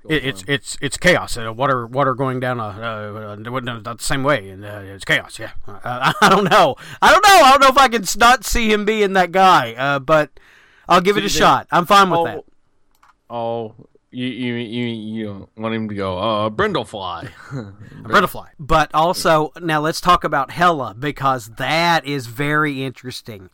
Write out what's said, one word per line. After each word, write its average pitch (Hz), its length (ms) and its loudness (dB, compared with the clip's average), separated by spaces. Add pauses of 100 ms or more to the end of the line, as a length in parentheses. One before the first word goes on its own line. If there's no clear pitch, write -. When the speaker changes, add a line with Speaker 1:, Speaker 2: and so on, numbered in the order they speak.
Speaker 1:
Goldblum. - 100 -8
Speaker 2:
It, 139 140 -2
it's, - 220 -8
it's, - 340 -6
it's - 160 -6
chaos. 127 400 0
Uh, 113 140 -8
water, 123 340 -2
water 131 280 -2
going 127 260 -4
down 127 220 -4
a, - 20 -6
uh, 107 680 -10
uh, 104 40 -14
no, 117 240 -10
not 117 240 -10 (140)
the - 60 -14
same 139 200 -2
way, 117 260 -2
and, 95 140 -18
uh, 104 200 -14
it's 98 200 -16
chaos. 139 340 -6
Yeah, 110 140 -14 (160)
uh, 101 140 -12
<laughs> - 20 -18
I, 123 380 -4
I 202 80 4
don't 190 200 4
know. 170 260 4 (260)
I 220 100 6
don't 381 140 6
know. 381 180 8
I 262 80 10
don't 277 100 6
know 277 60 8
if 262 100 6
I 262 120 6
can 226 140 -2
s-, - 120 -6
not 240 300 4
see 226 260 0
him 208 140 0
being 208 280 2
that 180 200 2
guy. 170 400 4
Uh, 139 260 -2
but 151 320 2 (560)
I'll 180 140 6
give 202 160 2
it 202 80 0
a 202 40 -2
Speaker 1:
See, 147 100 0
they - 40 -
Speaker 2:
shot. 135 280 4
I'm 165 140 2
fine 196 240 6
with 170 100 0
Speaker 1:
oh, 170 60 0
Speaker 2:
that. 101 180 -10 (840)
Speaker 1:
Oh, 117 460 -6 (360)
you, 123 160 -8
you, 123 260 -6
you, 120 320 -6
you 110 400 -8
don't 98 320 -14
want 110 180 -6
him 110 140 -6
to 104 60 -8
go, 95 220 -4
uh, 107 320 -2
Brindlefly. 107 760 -6
<laughs> - 260 -20
Speaker 2:
A 110 560 -16
Brindlefly. 131 400 0 (100)
But 156 360 0
also, 160 640 2
now 160 220 -2
let's 160 180 -4
talk 180 240 2
about 147 280 -2
Hela, 151 420 0
because 131 540 -4 (100)
that 160 480 0
is 139 220 -6
very 143 580 -2
interesting. 123 680 -14